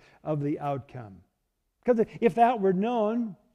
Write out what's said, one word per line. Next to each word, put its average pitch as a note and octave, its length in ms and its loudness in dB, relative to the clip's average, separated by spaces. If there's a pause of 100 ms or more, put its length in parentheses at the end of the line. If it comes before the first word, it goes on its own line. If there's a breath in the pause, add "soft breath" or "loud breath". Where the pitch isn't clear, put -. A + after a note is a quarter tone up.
(220 soft breath)
of D3+ 180 -2
the C#3+ 200 -2
outcome. B2+ 640 -10 (600)
'Cause A#3+ 160 4 (200 loud breath)
if G#3+ 160 2
that A#3 240 4
were F#3+ 120 4
known, A3 640 -2 (180)